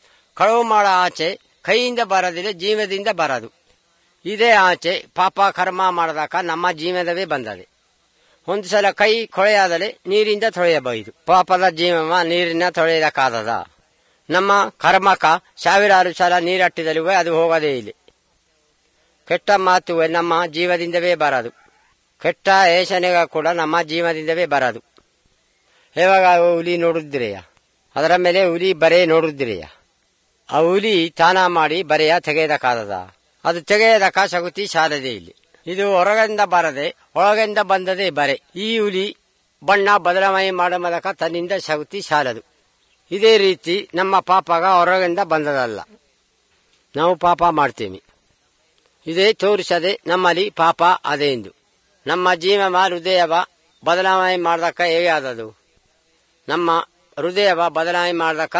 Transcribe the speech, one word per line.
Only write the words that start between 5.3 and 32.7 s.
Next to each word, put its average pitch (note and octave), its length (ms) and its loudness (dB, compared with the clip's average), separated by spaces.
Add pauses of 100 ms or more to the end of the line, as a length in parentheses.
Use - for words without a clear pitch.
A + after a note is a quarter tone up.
ಕರ್ಮ F#3 400 -4
ಮಾಡಿದಾಗ E3 520 -4
ನಮ್ಮ E3+ 300 -4
ಜೀವನವೇ F3 520 -4
ಬಂದದೆ. A2 400 -8 (840)
ಒಂದು G3 200 -4
ಸಲ G3+ 240 0
ಕೈ G#3+ 200 2 (140)
ಕೊಳೆಯಾದರೆ F#3+ 640 0 (180)
ನೀರಿಂದ G#3 440 0
ತೊಳೆಯಬಹುದು, C3 600 -2 (140)
ಪಾಪದ F3+ 460 2
ಜೀವವ E3 520 0
ನೀರಿನ E3+ 480 0
ತೊಳೆಯದಕ್ಕಾದದ? D3 800 0 (760)
ನಮ್ಮ F#3+ 240 2 (260)
ಕರ್ಮಕ F#3 460 2 (340)
ಸಾವಿರಾರು F#3 540 2
ಸಲ F3 260 0
ನೀರಟ್ಟಿದಲ್ಲೂ E3+ 720 -2
ಅದು E3+ 220 0
ಹೋಗದೇ E3 420 0
ಇಲ್ಲ. G#2+ 140 -10 (1400)
ಕೆಟ್ಟ F3 220 -2 (100)
ಮಾತುವೆ E3+ 480 0
ನಮ್ಮ E3+ 240 -2 (160)
ಜೀವದಿಂದವೇ F3 680 -2
ಬರದು, C#3 360 -2 (720)
ಕೆಟ್ಟ E3+ 260 -4 (200)
ಯೋಚನೆಗ F3+ 580 2
ಕೂಡ D#3 280 -4
ನಮ್ಮ D#3+ 280 -2
ಜೀವದಿಂದವೇ E3 640 -4
ಬರದು. B2+ 340 -2 (1160)
ಯಾವಾಗ F#3 300 4 (200)
ಹುಲಿ F3 300 0
ನೋಡಿದ್ರೆಯ, D3+ 600 -2 (600)
ಅದರ D#3+ 200 2
ಮೇಲೆ F3+ 280 2
ಹುಲಿ F3 300 0
ಬರೇ D#3+ 320 4
ನೋಡಿದ್ರೆಯ, C#3 580 0 (840)
ಆ C#3+ 120 0
ಹುಲಿ G3 340 2 (160)
ತಾನ F3+ 280 4 (100)
ಮಾಡಿ D#3+ 340 0
ಬರೆಯ D#3 380 2
ತೆಗೆಯದಕ್ಕಾದದ? C3 720 -2 (500)